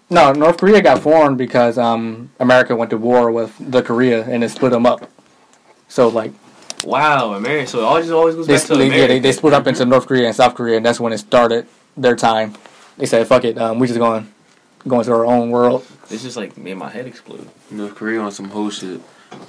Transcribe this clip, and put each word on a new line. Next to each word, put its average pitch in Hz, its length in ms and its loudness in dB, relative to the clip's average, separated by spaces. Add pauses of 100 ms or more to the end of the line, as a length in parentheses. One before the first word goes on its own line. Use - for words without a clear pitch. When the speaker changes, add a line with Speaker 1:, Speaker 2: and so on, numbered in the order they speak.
(100)
Speaker 1:
no, 160 220 4
North 156 260 2
Korea 196 240 4
got 139 180 4
formed 147 380 4
because, 120 400 0
um, 113 600 -4
America 127 380 2
went 113 140 -6
to 113 80 -4
war 120 320 2
with 113 280 -4
the 127 240 -2
Korea 120 420 0
and 120 200 -4
it 110 60 -4
split 127 220 -2
'em 120 140 0
up. - 220 -2 (800)
So, 123 200 2
like, 110 240 -4 (520)
Speaker 2:
Wow, 131 480 -2
America. 127 360 -6
So 127 120 -6
it 110 40 -2
always, 165 260 0
always 165 240 2
goes 160 120 -8
Speaker 1:
they 147 80 2
Speaker 2:
back 156 60 2
to - 60 -6
Speaker 1:
split, 147 220 0
yeah, - 40 -
they, 139 140 4
Speaker 2:
America. 123 160 0
Speaker 1:
they 135 100 2
split 143 220 2
up 139 80 4
Speaker 2:
Mm-hmm. 123 80 -2
Speaker 1:
into 127 160 -2
North 127 200 2
Korea 127 200 0
and 110 100 -4
South 123 180 2
Korea, 117 220 -2
and 110 100 -2
that's 117 140 0
when 117 120 -4
it 110 60 -6
started 117 480 2 (300)
their 127 180 2
time. 110 380 -2 (460)
They 131 80 -4
said, 113 200 2
"Fuck 123 180 2
it, 117 140 -4
um, 113 200 -2
we 127 80 2
just 120 120 -4
going, 113 300 -2 (580)
going 120 200 0
to 123 60 0
our 117 120 2
own 120 260 0
world." 123 340 0 (240)
Speaker 2:
This 110 140 -12
just, 127 140 -14
like, 101 220 -12
made 95 180 -14
my 80 140 -14
head 127 160 -14
explode. - 420 -20 (220)
Speaker 3:
North 104 240 -12
Korea 113 260 -6
on 104 100 -8
some 98 200 -14
whole 104 200 -6
shit. 92 300 -14 (480)